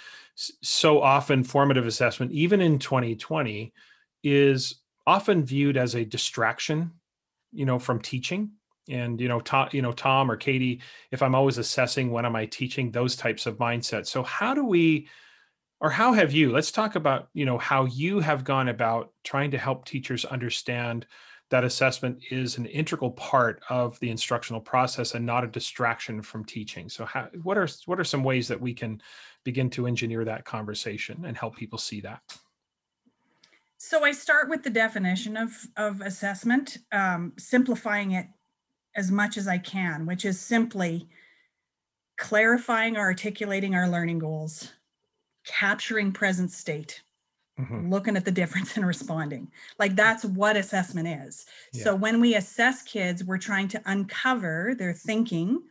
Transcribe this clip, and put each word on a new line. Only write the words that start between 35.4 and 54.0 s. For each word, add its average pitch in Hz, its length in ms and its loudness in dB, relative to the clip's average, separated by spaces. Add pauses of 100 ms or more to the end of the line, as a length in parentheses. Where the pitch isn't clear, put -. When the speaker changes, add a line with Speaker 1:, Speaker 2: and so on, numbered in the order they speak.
Speaker 2:
of 208 240 -2
assessment, 202 800 -2 (120)
um, 180 460 0
simplifying 226 760 0
it 180 160 -4 (680)
as 190 140 -2
much 208 280 0
as 202 100 -4
I 180 100 0
can, 175 480 -4
which 180 180 -4
is 190 160 -2
simply 196 680 -2 (1120)
clarifying 226 760 2
or 214 40 -2
articulating 196 760 -2
our 180 160 2
learning 170 300 0
goals, 156 520 -6 (720)
capturing 208 680 0
present 185 400 0
state, - 500 -10 (580)
Speaker 1:
Mm-hmm. 131 320 -6
Speaker 2:
looking 196 260 0
at 185 80 -2
the 196 60 0
difference 180 460 -2
and 196 100 0
responding. 160 640 -6 (260)
Like, 196 180 2
that's 220 300 4
what 202 320 2
assessment 185 500 -2
is. 139 380 -10 (260)
Speaker 1:
Yeah. 117 120 -8
Speaker 2:
So 208 120 4
when 208 240 2
we 240 140 8
assess 233 480 0
kids, 180 420 -4
we're 185 140 -2
trying 196 300 -2
to - 180 -6
uncover 196 880 -2